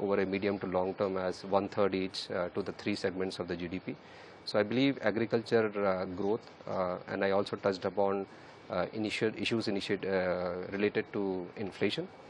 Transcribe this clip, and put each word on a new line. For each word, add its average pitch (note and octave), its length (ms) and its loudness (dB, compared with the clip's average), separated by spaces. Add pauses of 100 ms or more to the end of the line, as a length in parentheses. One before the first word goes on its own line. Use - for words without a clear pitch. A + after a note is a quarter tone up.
over G2+ 180 2
a G2 60 4
medium G2 340 0
to G2+ 80 -4
long F#2 280 0
term F#2+ 220 0
as F#2 280 -2
one G2 240 2
third G2 260 2
each, F#2+ 340 -2
uh, F#2 200 -2
to G2 120 -4
the - 120 -4
three G#2 220 -2
segments F#2 440 -2
of F2+ 80 -4
the F2+ 80 -2
G E2+ 140 -6
D F#2 100 -4
P. - 160 -8 (480)
So - 160 2
I G#2 40 6
believe B2+ 380 4
agriculture, A2+ 720 2 (140)
uh, F#2 200 4
growth, G2 360 0 (260)
uh, F#2 300 0 (100)
and G2 160 0
I G2 80 4
also G2+ 240 2
touched G2 300 0
upon, G2 400 2 (440)
uh, F#2 220 0
initial A2 460 0
issues A2 320 0
initiate, G2 340 0
uh, F2+ 520 2 (160)
related G#2 420 2
to F#2 420 -2
inflation. G#2+ 520 -2 (220)